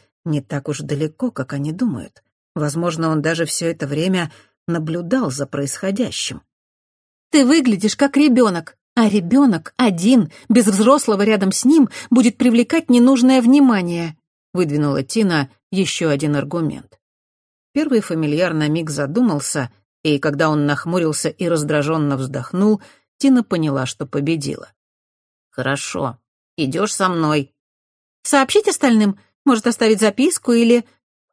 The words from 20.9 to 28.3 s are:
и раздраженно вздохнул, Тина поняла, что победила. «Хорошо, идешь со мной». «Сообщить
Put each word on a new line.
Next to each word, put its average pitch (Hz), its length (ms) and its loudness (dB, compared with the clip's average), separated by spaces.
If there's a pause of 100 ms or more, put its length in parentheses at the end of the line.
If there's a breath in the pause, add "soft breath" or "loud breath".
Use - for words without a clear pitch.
и 170 200 -4
раздраженно 151 680 -2
вздохнул, 139 640 -2 (380 soft breath)
Тина 254 260 2
поняла, 143 420 -2
что - 200 -10
победила. 143 680 -6 (760)
«Хорошо, 135 680 -6 (380)
идешь 165 360 -4
со 190 160 -2
мной». 151 460 -2 (680)
«Сообщить 294 460 0